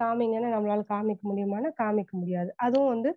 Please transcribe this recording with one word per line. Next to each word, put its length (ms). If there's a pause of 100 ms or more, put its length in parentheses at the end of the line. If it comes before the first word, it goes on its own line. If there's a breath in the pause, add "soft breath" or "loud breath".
காமிங்கன்னா 440
நம்மளால 400
காமிக்க 340
முடியுமான்னா 560
காமிக்க 320
முடியாது. 460
அதுவும் 320
வந்து 280